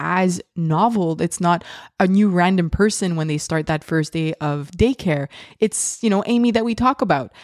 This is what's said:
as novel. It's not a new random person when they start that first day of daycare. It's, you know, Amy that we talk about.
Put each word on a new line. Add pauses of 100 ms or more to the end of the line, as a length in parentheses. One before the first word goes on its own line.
as (160)
novel.
It's
not (340)
a
new
random
person
when
they
start
that
first
day
of
daycare. (320)
It's,
you
know,
Amy
that
we
talk
about. (120)